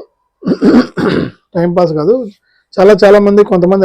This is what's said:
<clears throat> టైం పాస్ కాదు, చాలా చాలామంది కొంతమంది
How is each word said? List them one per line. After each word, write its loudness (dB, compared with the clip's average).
<clears throat> -2
టైం -2
పాస్ -2
కాదు, 0
చాలా 2
చాలామంది 4
కొంతమంది 0